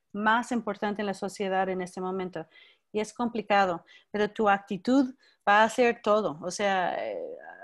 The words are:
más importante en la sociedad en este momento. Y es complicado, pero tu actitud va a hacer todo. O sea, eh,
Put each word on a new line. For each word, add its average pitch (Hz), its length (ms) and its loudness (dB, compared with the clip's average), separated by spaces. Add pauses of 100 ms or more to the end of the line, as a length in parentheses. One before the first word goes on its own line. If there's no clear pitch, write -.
(120)
más 220 400 0
importante 214 500 -4
en 208 40 -4
la 196 80 -4
sociedad 190 540 -2
en 185 120 -4
este 180 200 -8
momento. 185 460 -6 (460)
Y 214 80 -2
es 214 140 -6
complicado, 202 680 0 (260)
pero 208 200 -2
tu 214 180 0
actitud 220 680 2 (340)
va 208 140 8
a - 20 8
hacer 233 380 2
todo. 208 400 2
O 180 80 -6
sea, 190 480 0
eh, 92 380 -6 (280)